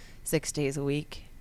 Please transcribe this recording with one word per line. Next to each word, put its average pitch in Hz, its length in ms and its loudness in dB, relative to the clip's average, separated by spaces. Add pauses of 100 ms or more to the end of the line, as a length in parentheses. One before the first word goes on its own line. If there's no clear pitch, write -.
(240)
six - 280 2
days 143 260 2
a 143 60 0
week 147 400 0 (180)